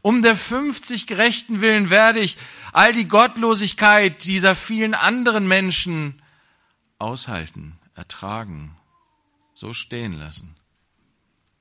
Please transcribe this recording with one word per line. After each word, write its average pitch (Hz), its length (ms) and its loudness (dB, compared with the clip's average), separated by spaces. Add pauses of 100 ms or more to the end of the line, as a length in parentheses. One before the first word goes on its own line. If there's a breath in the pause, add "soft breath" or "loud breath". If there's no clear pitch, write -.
Um 226 220 2
der 226 120 4
fünfzig 240 720 -4
Gerechten 220 540 -2
willen 214 300 2
werde 220 280 6
ich 202 200 -2 (340 loud breath)
all 220 220 6
die 226 120 0
Gottlosigkeit 208 1160 2
dieser 190 300 2
vielen 220 400 -4
anderen 214 520 0
Menschen 175 760 -2 (760 soft breath)
aushalten, 92 800 -10 (160)
ertragen, 90 800 -12 (800)
so 113 220 -16
stehen 117 400 -10
lassen. 78 420 -16 (1040)